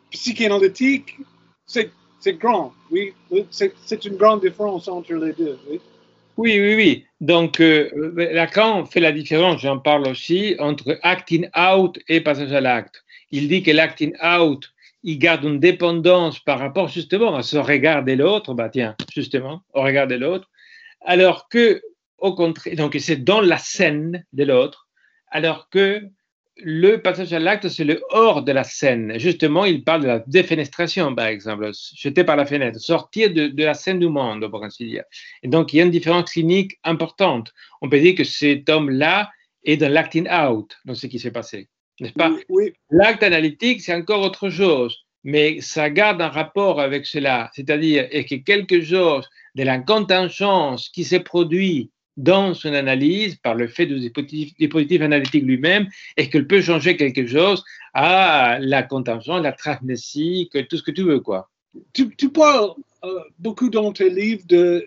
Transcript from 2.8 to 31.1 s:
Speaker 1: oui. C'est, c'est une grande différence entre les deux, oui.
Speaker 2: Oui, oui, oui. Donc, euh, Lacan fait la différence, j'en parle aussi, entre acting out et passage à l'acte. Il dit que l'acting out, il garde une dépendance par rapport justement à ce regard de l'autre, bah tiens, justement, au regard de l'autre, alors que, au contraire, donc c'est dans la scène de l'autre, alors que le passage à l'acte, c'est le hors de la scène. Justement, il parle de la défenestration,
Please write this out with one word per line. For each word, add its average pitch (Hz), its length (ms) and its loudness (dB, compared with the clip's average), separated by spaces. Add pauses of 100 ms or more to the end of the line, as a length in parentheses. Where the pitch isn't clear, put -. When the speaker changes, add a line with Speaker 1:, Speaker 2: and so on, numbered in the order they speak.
Speaker 1:
oui. 190 220 -4 (380)
C'est, 196 220 -2 (120)
c'est - 200 -8
une 202 120 -8
grande 214 240 4
différence 185 480 -4
entre 175 260 -8
les 160 180 -4
deux, 151 260 -6 (100)
oui. 160 120 -10 (560)
Speaker 2:
Oui, 220 220 2
oui, 202 160 4
oui. 180 300 4 (160)
Donc, 165 400 2
euh, 156 300 6 (420)
Lacan 175 540 2
fait 180 140 0
la 160 120 4
différence, 156 480 0
j'en 135 180 -2
parle 143 300 2
aussi, 180 500 -2
entre 147 440 -2
acting 170 540 0
out 185 420 4 (100)
et 165 120 4
passage 143 320 -2
à 143 80 2
l'acte. 123 440 -2 (260)
Il 143 180 -4
dit 180 140 0
que 165 80 2
l'acting 151 420 0 (120)
out, 170 460 2 (320)
il 156 160 -6
garde 156 260 2
une 147 160 -2
dépendance 170 800 2
par 139 180 -2
rapport 139 300 -4
justement 180 480 -2
à 123 60 -4
ce 147 160 -4
regard 143 460 2
de 131 80 0
l'autre, 151 420 0
bah 117 160 -4
tiens, 113 260 -4 (180)
justement, 139 480 -8 (120)
au 139 80 0
regard 135 240 2
de 127 80 -4
l'autre, 165 340 -6 (540)
alors 180 460 2
que, 233 340 4 (360)
au 190 160 -2
contraire, 170 420 -4
donc 147 220 -2
c'est 143 240 -4
dans 196 180 2
la 170 180 4
scène 165 760 -4
de 139 120 0
l'autre, - 440 0 (420)
alors 156 380 -4
que 196 340 0 (600)
le 170 380 2
passage 180 320 -2
à 165 60 -2
l'acte, 190 320 0
c'est 165 140 -6
le 156 260 0
hors 214 320 4
de 135 100 -2
la 131 120 0
scène. 113 540 -2
Justement, 165 460 2
il 165 180 0
parle 160 200 0
de 135 60 0
la 117 180 0
défenestration, 160 880 0